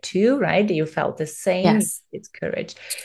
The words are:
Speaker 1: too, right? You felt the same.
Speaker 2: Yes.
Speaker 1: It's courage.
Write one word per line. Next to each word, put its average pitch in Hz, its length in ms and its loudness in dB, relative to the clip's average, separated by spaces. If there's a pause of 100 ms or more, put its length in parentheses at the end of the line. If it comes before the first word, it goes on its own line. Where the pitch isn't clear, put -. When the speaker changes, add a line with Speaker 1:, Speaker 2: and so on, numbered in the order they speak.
Speaker 1:
too, 233 360 2
right? 190 320 2
You 160 160 0
felt - 300 -2
the 156 100 -4
same. 185 380 -2
Speaker 2:
Yes. 214 380 2 (100)
Speaker 1:
It's - 160 -12
courage. - 460 -8 (300)